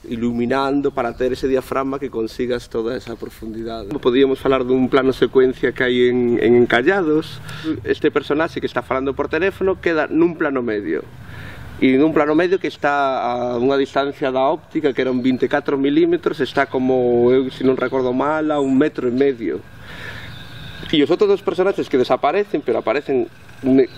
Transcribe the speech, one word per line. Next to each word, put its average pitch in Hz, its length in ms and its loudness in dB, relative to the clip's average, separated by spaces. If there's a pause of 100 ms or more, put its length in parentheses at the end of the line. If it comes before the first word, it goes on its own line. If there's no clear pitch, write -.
iluminando 127 880 -2
para 120 240 -4
ter 127 160 -2
ese 135 160 -4
diafragma 135 520 -2
que 135 120 -8
consigas 120 560 -6
toda 117 300 -4
esa 113 180 -10
profundidade. 113 720 -12 (160)
Podíamos 135 360 4
falar 131 280 0
dun 127 240 2
plano 131 240 2
secuencia 127 560 2
que - 160 -14
hai 123 240 4
en, 120 320 2
en 120 160 6
Encallados. 151 800 2 (480)
Este 151 240 0
personaxe 147 480 -2
que 131 80 -4
está 120 160 -2
falando 135 320 -2
por 143 160 -4
teléfono 185 480 -2
queda 160 320 0
nun 165 240 4
plano 143 240 -2
medio. 101 480 -4 (720)
E 131 160 4
nun 151 160 4
plano 151 240 2
medio 180 240 2
que 165 80 -6
está 139 560 -2
a 123 320 -2
unha 135 240 2
distancia 139 480 -2
da 131 240 0
óptica, 160 400 -2
que 113 80 -2
eran 127 240 0
vinte 127 240 0
e - 40 -2
catro 143 280 0
milímetros, 156 640 2
está 135 240 0
como, 123 640 4
eu, 131 160 4
se 131 160 -6
non 131 160 4
recordo 127 320 0
mal, 151 400 0
a 147 80 0
un 135 160 2
metro 143 320 2
e 120 80 0
medio. 117 480 -2 (1300)
E 151 100 2
os 135 80 4
outros 196 220 4
dos 190 100 2
personaxes 185 460 -2
que 147 100 0
desaparecen, 147 640 0
pero 113 160 0
aparecen 123 480 0 (400)
ne-, 131 320 4